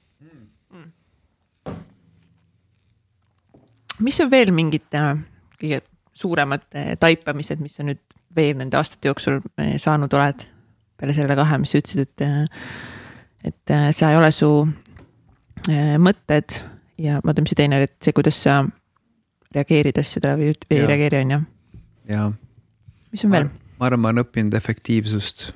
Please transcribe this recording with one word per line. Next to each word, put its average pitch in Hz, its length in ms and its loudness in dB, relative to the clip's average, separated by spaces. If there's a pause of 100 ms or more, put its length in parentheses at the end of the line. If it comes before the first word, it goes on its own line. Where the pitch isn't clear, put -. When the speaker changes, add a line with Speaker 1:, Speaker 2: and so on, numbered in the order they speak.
(200)
Speaker 1:
mm.. 160 720 -20 (3000)
Speaker 2:
Mis 240 300 -4
on 277 120 2
veel 240 200 4
mingid, 160 360 -2 (100)
äh, 147 160 0 (480)
kõige 151 200 -4 (360)
suuremad, 147 460 -2 (120)
äh, 143 220 -6
taipamised, 156 640 0
mis 147 160 -12
sa 147 80 -10
nüüd 143 160 -6 (340)
veel 147 220 2
nende 131 200 -4
aastate - 340 -4
jooksul, 139 280 -2 (180)
äh, 147 200 -2
saanud 147 360 0
oled? 143 340 0 (520)
Peale 143 140 -4
selle 143 220 0
kahe, 151 240 2
mis 143 120 -2
sa 147 60 2
ütlesid, - 240 -2
et, - 200 -6
äh, 143 240 0 (1000)
et, - 260 -8
äh, 147 220 2
sa 160 200 2
ei 156 60 6
ole 160 140 6
su, 151 180 2 (1200)
äh, 147 280 2
mõtted 165 680 2 (340)
ja, 147 260 -2
ma 156 100 2
tean, 151 100 2
mis 151 60 -2
see 165 60 -2
teine 143 220 2
oli, 139 60 2
et - 180 -6
see, 151 120 0
kuidas 151 220 2
sa 139 280 2 (920)
reageerid 147 460 2
asjadele 143 380 -2
või 151 140 0
üt-, - 160 -14
ei 151 120 2
Speaker 1:
Jaa. 143 60 2
Speaker 2:
reageeri, 143 360 2
on 131 120 0
ju. 147 40 2 (680)
Speaker 1:
Jaa. 107 200 -2 (840)
Speaker 2:
Mis 214 140 -10
on 208 60 4
Speaker 1:
Ma 185 60 4
Speaker 2:
veel? 147 120 0 (300)
Speaker 1:
ma 127 100 0
arvan, 123 120 2
ma 110 80 2
olen 120 140 2
õppinud 107 340 -2
efektiivsust, 107 1000 -4